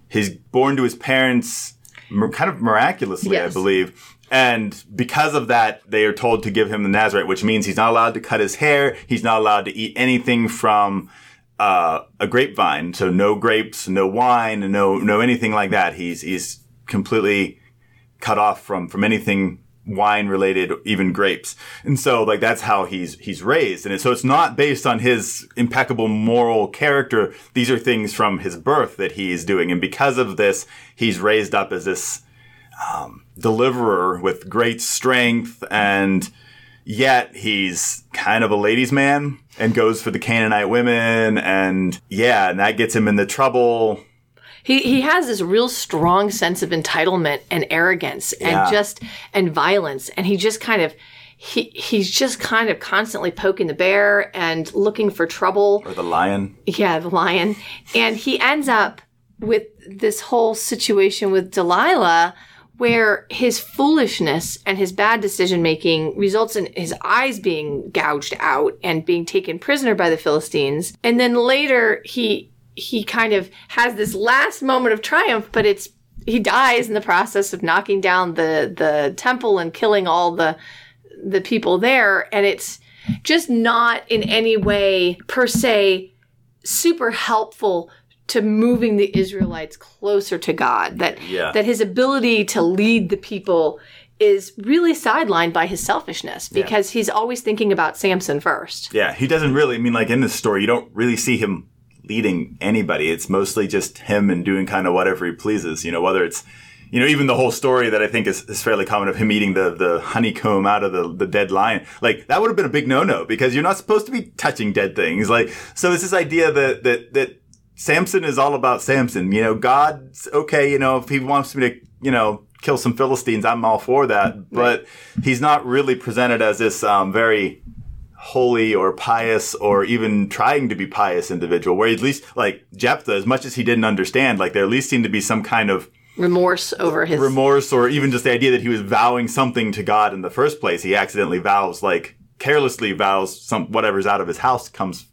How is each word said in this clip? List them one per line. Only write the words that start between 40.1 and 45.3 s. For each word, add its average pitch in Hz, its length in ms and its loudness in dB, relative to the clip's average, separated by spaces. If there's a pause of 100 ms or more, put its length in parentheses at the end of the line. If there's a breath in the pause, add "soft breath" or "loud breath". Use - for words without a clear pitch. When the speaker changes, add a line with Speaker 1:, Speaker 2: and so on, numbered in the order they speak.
Speaker 1:
the - 80 -6
Canaanite 110 500 0
women, 113 680 2
and 92 640 0 (100)
yeah, 104 400 2
and 92 100 -2
that 104 180 2
gets 113 180 0
him 107 120 2
in 104 80 2
the 101 100 2
trouble. 117 800 0 (600 loud breath)
Speaker 2:
He, 269 160 2
he 262 220 2
has 311 260 2
this 214 140 -4